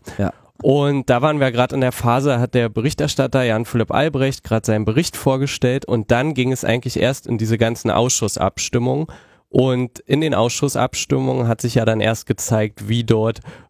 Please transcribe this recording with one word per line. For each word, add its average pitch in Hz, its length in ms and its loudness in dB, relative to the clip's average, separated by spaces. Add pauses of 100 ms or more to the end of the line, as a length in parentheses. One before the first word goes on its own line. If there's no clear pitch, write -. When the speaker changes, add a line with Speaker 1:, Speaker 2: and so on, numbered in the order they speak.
(160)
Speaker 1:
Ja. 101 160 -2 (300)
Speaker 2:
Und 143 460 2
da 120 140 2
waren 151 160 2
wir 131 140 2
grad 123 200 0
in 139 80 0
der 127 120 2
Phase, 123 480 2
hat 120 140 -2
der 117 140 2
Berichterstatter 131 760 0
Jan-Philipp 113 480 0
Albrecht 135 500 0
grad 110 240 -2
seinen 107 180 0
Bericht 117 320 0
vorgestellt 131 680 0
und 113 260 -2
dann 131 240 2
ging 127 160 0
es 127 140 -4
eigentlich 120 340 -2
erst - 300 0
in 117 100 -2
diese 110 200 0
ganzen 113 320 0
Ausschussabstimmungen. 123 1160 -2 (440)
Und 127 500 0
in 143 200 0
den 156 140 0
Ausschussabstimmungen 131 1120 0
hat 117 120 0
sich 120 160 0
ja 113 80 2
dann 110 160 2
erst 110 260 -2
gezeigt, 107 600 -2
wie 117 160 0
dort 113 360 0 (300)